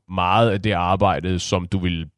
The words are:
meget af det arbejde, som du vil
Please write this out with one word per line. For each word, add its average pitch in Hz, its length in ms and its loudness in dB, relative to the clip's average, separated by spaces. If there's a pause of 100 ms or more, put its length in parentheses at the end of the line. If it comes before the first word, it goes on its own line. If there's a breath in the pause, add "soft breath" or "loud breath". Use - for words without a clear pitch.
(120)
meget 92 380 2
af 98 120 -2
det 107 100 0
arbejde, 90 640 0
som 90 300 -2
du 95 100 -2
vil 85 400 -4